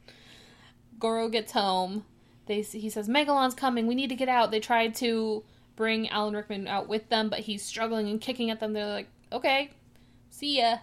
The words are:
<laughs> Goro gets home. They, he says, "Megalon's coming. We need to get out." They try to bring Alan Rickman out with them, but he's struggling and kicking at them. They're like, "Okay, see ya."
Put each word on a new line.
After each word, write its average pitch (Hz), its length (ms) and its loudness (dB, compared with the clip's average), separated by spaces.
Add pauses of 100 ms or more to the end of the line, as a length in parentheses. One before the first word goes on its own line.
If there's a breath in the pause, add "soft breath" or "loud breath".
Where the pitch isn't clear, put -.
(460 loud breath)
<laughs> - 540 -20
Goro 226 300 0
gets 220 220 -2
home. 190 540 0 (420 soft breath)
They, 208 140 -2
he 214 280 -8
says, 214 180 -4
"Megalon's 269 460 4
coming. 240 340 0
We 247 80 2
need 262 140 0
to 254 60 -4
get 254 140 0
out." 240 220 6
They 220 80 0
try 226 280 2
to 220 560 0 (320 soft breath)
bring 220 340 0
Alan 208 260 0
Rickman 208 320 -6
out 202 200 -2
with 214 220 -2
them, 220 200 4
but 214 100 -2
he's 214 240 -6
struggling 226 460 -2
and 214 100 -2
kicking 247 300 -2
at 220 100 -4
them. 214 140 -2
They're 208 140 -2
like, 202 220 -6 (220)
"Okay, 277 400 2 (580 soft breath)
see 285 300 -2
ya." 233 240 4